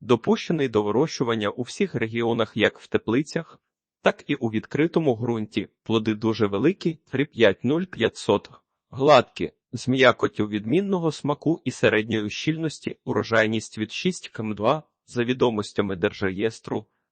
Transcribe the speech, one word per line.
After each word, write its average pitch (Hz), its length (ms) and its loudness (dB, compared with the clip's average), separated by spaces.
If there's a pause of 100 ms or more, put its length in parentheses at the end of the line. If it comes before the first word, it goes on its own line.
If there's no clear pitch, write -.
допущений 139 680 2
до 107 140 2
вирощування 113 680 0
у 123 140 -4
всіх 185 320 -4
регіонах 113 600 -2
як 104 220 2
в - 80 -20
теплицях, 139 720 -2 (420)
так - 240 0
і 151 80 -2
у 120 140 -2
відкритому 135 680 -2
ґрунті. 110 520 -4 (140)
Плоди 110 320 0
дуже 110 320 0
великі, 147 520 -2 (120)
три 135 140 -2
п'ять 107 400 2
нуль 156 200 0
п'ятсот, - 640 -2 (400)
гладкі, 123 600 2 (200)
з - 160 -6
м'якоттю 120 580 2
відмінного 160 680 -2
смаку - 520 -2
і 131 60 -4
середньої 107 600 0
щільності, - 760 -6
урожайність 110 720 0
від 107 140 -6
шість - 360 -4
км 110 260 -8
два, 120 280 0 (240)
за 120 180 -4
відомостями 107 720 0
Держреєстру, 104 880 -4 (260)